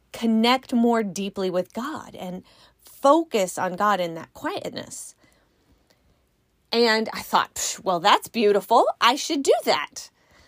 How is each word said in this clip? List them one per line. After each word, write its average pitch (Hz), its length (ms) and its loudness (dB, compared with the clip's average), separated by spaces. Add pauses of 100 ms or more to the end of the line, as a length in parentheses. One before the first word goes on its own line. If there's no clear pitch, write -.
(120)
connect 233 600 0
more 233 320 2
deeply 196 460 -6
with 180 220 -4
God 269 440 -10
and 185 260 -12 (380)
focus 269 800 2
on 185 180 -4
God 202 240 2
in 170 140 -4
that 165 200 -16
quietness. - 800 -10 (1600)
And 220 400 2
I - 100 -10
thought, - 320 -2
"Psh, - 300 -8
well, 180 160 0
that's 214 260 4
beautiful. 220 640 4 (120)
I 233 140 4
should 294 300 -4
do 392 100 4 (100)
that." - 460 -4 (380)